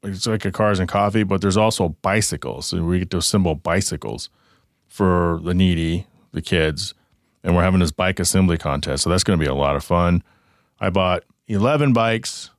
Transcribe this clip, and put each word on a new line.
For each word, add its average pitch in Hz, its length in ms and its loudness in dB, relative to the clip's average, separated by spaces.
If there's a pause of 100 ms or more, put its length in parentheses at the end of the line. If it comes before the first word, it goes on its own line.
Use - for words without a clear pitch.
it's 98 240 -6
like 110 160 -2
a 101 80 -2
cars 104 260 2
and 92 100 0
coffee, 104 360 2
but 95 160 0
there's 95 160 2
also 107 320 2 (140)
bicycles. 98 640 -4
So 85 180 -4
we 90 160 0
get 90 100 -6
to 95 60 -4
assemble 87 400 0
bicycles 76 720 -4 (580)
for 87 560 0
the 87 120 -2
needy, 87 520 0 (240)
the 82 120 -8
kids, 80 520 -2 (500)
and 87 100 0
we're 87 80 4
having 92 160 2
this 85 140 2
bike 92 260 -2
assembly 90 400 2
contest. 71 460 -4
So 82 60 0
that's 92 120 2
gonna 95 160 2
be 76 80 0
a 67 80 0
lot 71 220 0
of 71 80 -6
fun. 87 400 2 (560)
I 95 100 -2
bought 90 320 0 (240)
eleven 131 460 2
bikes 113 680 -2